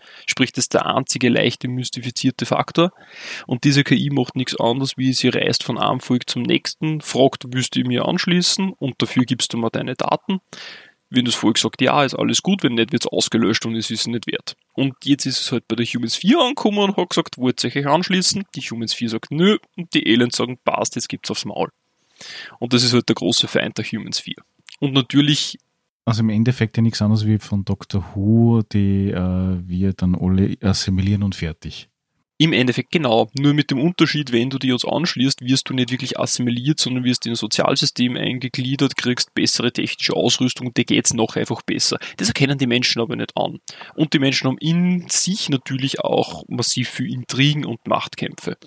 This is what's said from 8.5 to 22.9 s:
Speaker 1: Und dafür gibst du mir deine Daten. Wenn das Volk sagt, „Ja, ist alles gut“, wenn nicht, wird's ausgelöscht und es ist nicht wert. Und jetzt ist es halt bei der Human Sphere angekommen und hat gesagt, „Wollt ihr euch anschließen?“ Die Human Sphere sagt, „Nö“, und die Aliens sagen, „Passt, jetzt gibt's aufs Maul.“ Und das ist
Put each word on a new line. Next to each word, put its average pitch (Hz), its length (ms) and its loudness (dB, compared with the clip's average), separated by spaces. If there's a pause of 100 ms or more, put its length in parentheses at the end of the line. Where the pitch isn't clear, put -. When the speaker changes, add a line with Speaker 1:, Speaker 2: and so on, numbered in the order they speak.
Speaker 1:
Und - 280 -6
dafür 127 220 2
gibst - 300 -2
du 117 40 -4
mir 113 120 -2
deine - 260 -6
Daten. - 460 -2 (680)
Wenn 123 140 2
das 120 120 0
Volk 110 220 2
sagt, - 240 -2
„Ja, 131 220 4
ist 131 120 -2
alles 117 280 0
gut“, 190 200 0
wenn 120 100 0
nicht, 113 180 0
wird's - 160 0
ausgelöscht 110 580 0
und 113 120 -4
es 110 120 -4
ist 113 180 -4
nicht 117 200 -6
wert. - 300 -8 (160)
Und 135 200 0 (120)
jetzt 139 200 2
ist 131 140 -2
es - 140 -4
halt 117 120 -2
bei 113 120 -2
der 117 80 0
Human 120 240 -2
Sphere 277 320 4
angekommen 220 380 0
und 196 180 2
hat 180 140 -2
gesagt, - 260 -2
„Wollt 123 260 0
ihr 123 100 -4
euch 143 140 -2
anschließen?“ 180 560 2 (120)
Die 139 40 -8
Human 117 300 -6
Sphere 117 220 -4
sagt, 113 200 -6
„Nö“, 180 260 4 (200)
und 170 160 -6
die - 120 2
Aliens 120 300 4
sagen, 120 300 -4
„Passt, - 320 0
jetzt 120 100 -4
gibt's - 240 -8
aufs - 140 -6
Maul.“ - 240 -4 (880)
Und 123 140 0
das 123 100 4
ist 123 80 2